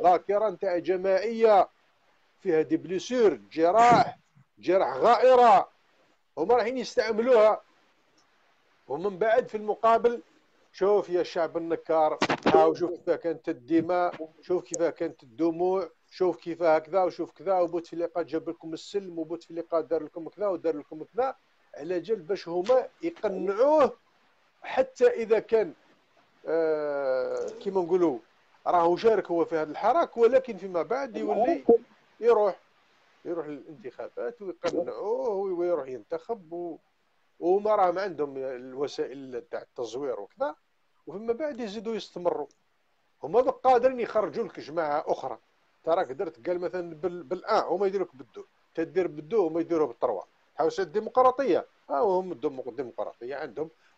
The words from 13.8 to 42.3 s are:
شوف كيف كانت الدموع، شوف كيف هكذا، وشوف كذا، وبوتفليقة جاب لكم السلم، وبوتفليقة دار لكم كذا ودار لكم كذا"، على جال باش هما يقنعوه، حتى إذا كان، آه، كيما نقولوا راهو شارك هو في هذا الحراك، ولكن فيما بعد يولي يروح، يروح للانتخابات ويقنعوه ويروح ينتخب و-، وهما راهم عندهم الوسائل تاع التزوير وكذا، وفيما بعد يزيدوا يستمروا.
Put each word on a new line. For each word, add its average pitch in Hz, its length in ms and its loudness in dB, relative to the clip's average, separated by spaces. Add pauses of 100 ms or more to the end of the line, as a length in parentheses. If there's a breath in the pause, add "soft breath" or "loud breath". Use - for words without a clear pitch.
شوف 180 220 -2
كيف 165 180 -2
كانت 160 400 -4
الدموع، 165 680 -2 (200)
شوف 175 260 -2
كيف 165 260 -8
هكذا، 160 400 2
وشوف 165 300 -4
كذا، 185 260 -2
وبوتفليقة 170 640 -4
جاب 156 260 -6
لكم 160 260 -12
السلم، 185 440 -8
وبوتفليقة 165 600 -6
دار 160 220 -4
لكم 156 260 -12
كذا 202 200 -6
ودار 165 280 -2
لكم 151 280 -14
كذا"، 254 320 -4 (380)
على 165 260 -4
جال 196 220 -4
باش 170 260 -6
هما 202 400 2 (140)
يقنعوه، 202 920 2 (680)
حتى - 460 0
إذا 220 300 2
كان، 208 340 0 (760)
آه، 143 1000 -2
كيما 190 320 -4
نقولوا 170 380 2 (480)
راهو 175 300 4
شارك 202 340 2
هو 170 140 2
في 160 120 -2
هذا 156 140 -2
الحراك، 247 460 0
ولكن 233 400 2
فيما 180 260 -6
بعد 226 340 -6
يولي 220 480 0 (560)
يروح، 214 400 2 (640)
يروح 165 220 -6
للانتخابات 147 960 -12
ويقنعوه 202 840 -6
ويروح 175 600 -2
ينتخب 160 640 -10
و-، 170 260 -10 (600)
وهما 208 340 2
راهم 180 240 2
عندهم 147 380 -6
الوسائل 131 1120 -8
تاع 113 120 -10
التزوير 120 580 -8
وكذا، 285 340 -8 (520)
وفيما 214 260 -6
بعد 269 280 -6
يزيدوا 220 340 -8
يستمروا. 175 520 -4 (760)